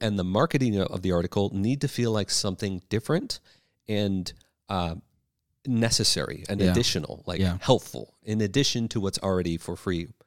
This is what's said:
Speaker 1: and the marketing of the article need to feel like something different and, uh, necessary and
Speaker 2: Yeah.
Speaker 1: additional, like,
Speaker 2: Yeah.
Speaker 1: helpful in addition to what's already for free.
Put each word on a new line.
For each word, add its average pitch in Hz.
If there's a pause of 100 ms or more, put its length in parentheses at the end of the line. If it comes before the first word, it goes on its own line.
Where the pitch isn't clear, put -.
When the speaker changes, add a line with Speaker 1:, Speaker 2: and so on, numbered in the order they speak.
Speaker 1:
and 104
the 92
marketing 113
of 92
the 92
article 90
need 113
to 143
feel 117
like 104
something 95
different 151 (480)
and, 101 (360)
uh, 87 (720)
necessary 113
and 101
Speaker 2:
Yeah. 92
Speaker 1:
additional, 90
like, 87
Speaker 2:
Yeah. 92
Speaker 1:
helpful -
in 107
addition 117
to 113
what's 98
already 90
for 87
free. 85 (180)